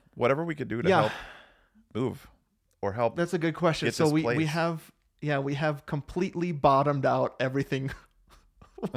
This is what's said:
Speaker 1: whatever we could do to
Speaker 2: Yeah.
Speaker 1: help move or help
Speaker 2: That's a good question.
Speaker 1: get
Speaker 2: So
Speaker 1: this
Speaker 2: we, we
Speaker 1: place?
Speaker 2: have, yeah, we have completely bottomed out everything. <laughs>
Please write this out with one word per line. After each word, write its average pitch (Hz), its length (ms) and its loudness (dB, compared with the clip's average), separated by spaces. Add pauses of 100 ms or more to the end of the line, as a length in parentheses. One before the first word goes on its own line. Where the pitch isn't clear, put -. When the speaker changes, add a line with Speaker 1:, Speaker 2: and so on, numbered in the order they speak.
(140)
Speaker 1:
whatever 135 300 2
we 165 100 -6
could 131 140 -8
do 113 140 -4
to 190 60 2
Speaker 2:
Yeah. 185 140 6
Speaker 1:
help 107 100 0 (840)
move 110 320 -4 (560)
or 101 100 -2
help 117 240 0
Speaker 2:
That's 170 160 -2
a 185 60 -2
good 160 160 -2
question. 165 320 0
Speaker 1:
get 117 80 0
Speaker 2:
So 170 100 2
Speaker 1:
this 151 80 4
Speaker 2:
we, 156 120 2
we 117 100 0
Speaker 1:
place? 156 140 0
Speaker 2:
have, 165 440 -4 (300)
yeah, 147 160 -2
we 139 160 -2
have 147 320 -2
completely 175 640 -4
bottomed 143 540 4
out 127 340 2
everything. 135 560 -2
<laughs> - 40 -20 (960)